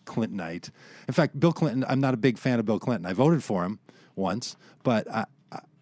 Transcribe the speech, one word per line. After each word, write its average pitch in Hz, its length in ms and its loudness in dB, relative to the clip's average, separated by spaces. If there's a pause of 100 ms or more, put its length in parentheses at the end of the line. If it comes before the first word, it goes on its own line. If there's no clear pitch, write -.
Clintonite. 87 640 -6 (380)
In 127 60 -4
fact, 151 240 2
Bill 165 140 4
Clinton, 131 360 0
I'm 135 120 2
not 131 140 2
a - 20 -4
big 113 220 2
fan 123 200 2
of 113 60 0
Bill 107 140 0
Clinton. 104 260 -2
I 90 100 -4
voted 139 280 4
for 92 220 -2
him 104 160 -6 (340)
once, 95 420 -4 (260)
but 113 280 0
I, 110 140 -2 (260)
I, - 80 -12 (240)